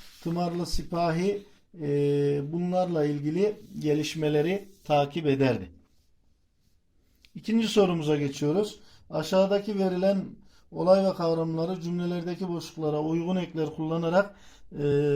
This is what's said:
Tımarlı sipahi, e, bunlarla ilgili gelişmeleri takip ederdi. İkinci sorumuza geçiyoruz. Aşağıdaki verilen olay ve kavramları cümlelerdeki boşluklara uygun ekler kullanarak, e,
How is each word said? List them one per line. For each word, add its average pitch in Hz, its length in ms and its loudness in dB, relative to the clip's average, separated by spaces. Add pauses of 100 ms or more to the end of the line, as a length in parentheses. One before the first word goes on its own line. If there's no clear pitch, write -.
(220)
Tımarlı 175 440 -2
sipahi, 170 760 -2 (380)
e, 143 720 0
bunlarla 175 520 0
ilgili 156 560 0 (180)
gelişmeleri 151 920 0 (160)
takip 147 420 0
ederdi. 127 440 2 (1600)
İkinci 220 340 0
sorumuza 165 480 2
geçiyoruz. 147 640 -2 (300)
Aşağıdaki 190 680 0
verilen 190 460 2 (460)
olay 180 340 4
ve 185 100 2
kavramları 165 680 -2
cümlelerdeki 175 680 -4
boşluklara 156 540 -4
uygun 165 340 0
ekler 156 380 -4
kullanarak, 165 640 0 (420)
e, 143 80 0 (300)